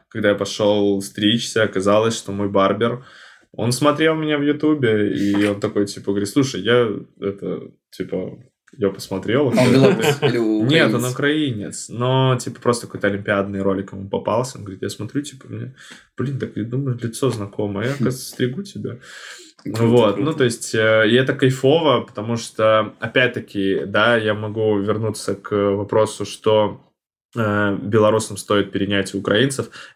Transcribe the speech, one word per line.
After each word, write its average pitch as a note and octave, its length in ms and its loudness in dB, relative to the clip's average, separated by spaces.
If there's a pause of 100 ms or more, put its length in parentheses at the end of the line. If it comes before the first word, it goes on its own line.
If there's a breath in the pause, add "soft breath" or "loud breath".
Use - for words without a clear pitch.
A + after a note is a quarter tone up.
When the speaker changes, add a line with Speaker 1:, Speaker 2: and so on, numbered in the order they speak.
Speaker 1:
когда G#2+ 200 0
я G2+ 60 4
пошел G2+ 640 0
стричься, A2 640 0
оказалось, G#2+ 540 2
что - 160 -10
мой G2+ 160 -2
барбер, G#2 560 0 (480 loud breath)
он A#2 200 -2
смотрел D3+ 420 2
меня D3+ 220 -2
в C#3+ 60 0
Ютубе, C#3+ 720 2
и G2+ 320 0
он G2+ 140 -2
такой, G#2 260 0
типа, - 240 -8
говорит: G2+ 180 -2
"Слушай, C3 320 -2
я, A#2 280 2 (320)
это, F#2+ 400 -6 (300)
типа, F#2 480 -8 (380)
я G2 120 0
посмотрел". A2 600 -2
Speaker 2:
А B2+ 140 4
он A#2+ 100 6
белорус A2+ 500 4
или B2+ 160 2 (260)
Speaker 1:
Нет, C#3 280 4
он A#2+ 120 -2
Speaker 2:
украинец? C3 80 -2
Speaker 1:
украинец, C3+ 760 -4
но, B2+ 480 2
типа, - 240 -8
просто A#2+ 260 0
какой-то - 200 -4
олимпиадный G2+ 560 -2
ролик G2 300 -2
ему G2 160 -10
попался. G#2 500 -2
Он G#2 60 -14
говорит: F#2+ 180 -12
"Я G2+ 60 -6
смотрю, G#2+ 340 -8
типа, C3+ 260 -18
мне, A#2 260 -12 (420 loud breath)
блин, C3 220 -4
так - 180 -6
я G#2+ 80 -4
думаю, B2 360 -4
лицо A#2 300 -2
знакомое, G#2 540 -6
я, C3 60 -2
оказывается, C3+ 400 -4
стригу C3 320 -4
тебя". G#2 360 -10 (640 loud breath)
Speaker 2:
Круто, A2 240 -6
Speaker 1:
Вот, A2+ 280 4
Speaker 2:
круто. G#2 160 -2
Speaker 1:
ну, - 60 -2
то C3+ 80 2
есть, - 300 -4
э, A2 340 4
и A#2 60 4
это C3+ 200 4
кайфово, C3+ 680 4
потому A2+ 360 -6
что, A2 640 2
опять-таки, A2+ 840 0
да, G#2+ 300 4
я G#2+ 160 2
могу G#2+ 460 0
вернуться G#2 560 -2
к - 200 -6
вопросу, G#2 680 2
что, G#2+ 560 0 (560)
э, G#2 460 0
белорусам G#2+ 540 2
стоит G2+ 340 0
перенять G2 440 -2
у G2 40 -2
украинцев, A2+ 500 0 (260 loud breath)